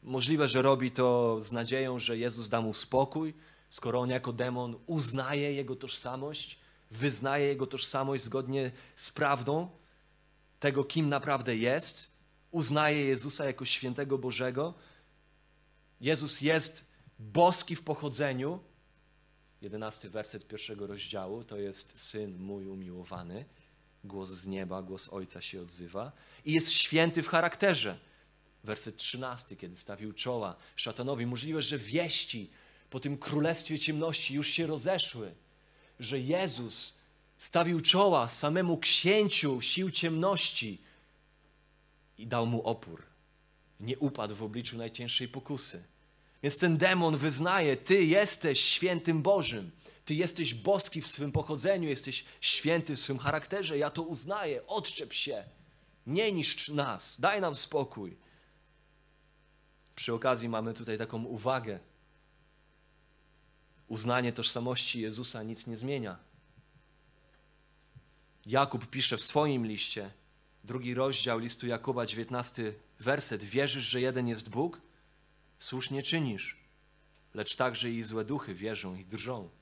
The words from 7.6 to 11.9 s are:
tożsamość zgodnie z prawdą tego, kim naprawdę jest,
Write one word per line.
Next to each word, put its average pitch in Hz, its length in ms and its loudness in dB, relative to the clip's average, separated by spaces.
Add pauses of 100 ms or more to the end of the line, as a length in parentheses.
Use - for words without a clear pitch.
tożsamość 135 580 0
zgodnie 131 480 -2 (240)
z - 140 -2
prawdą 147 600 0 (920)
tego, 139 240 2
kim 151 240 2
naprawdę 135 480 0
jest, 123 520 0 (420)